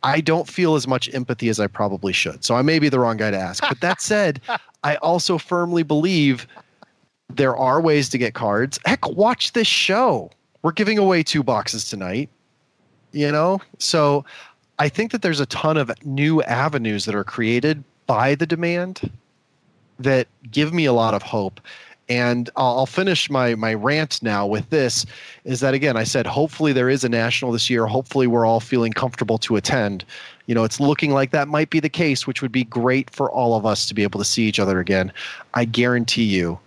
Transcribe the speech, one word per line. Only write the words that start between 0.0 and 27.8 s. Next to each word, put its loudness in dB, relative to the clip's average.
I 0
don't 0
feel 2
as -2
much -2
empathy -4
as -2
I 0
probably -4
should. -4
So 2
I 4
may 4
be 2
the 2
wrong 2
guy 0
to -2
ask. -6
But -2
that -2
said, 0
<laughs> -20
I 0
also 0
firmly 0
believe 2
there 2
are 2
ways 2
to -2
get -2
cards. -2
Heck, 0
watch 0
this 2
show. 0
We're 0
giving 0
away 4
two 0
boxes -2
tonight, -6
you 0
know? 2
So 2
I 2
think -2
that -4
there's 0
a 0
ton 0
of 0
new 2
avenues -2
that -4
are -2
created 0
by 2
the -2
demand -4
that 2
give 2
me 2
a 4
lot 4
of -2
hope. -4
And 0
I'll, 2
I'll 4
finish 0
my, 2
my -2
rant -2
now 0
with -2
this: 0
is -4
that, 2
again, 0
I 0
said, -2
hopefully 0
there 2
is 0
a 2
national 0
this -2
year. 2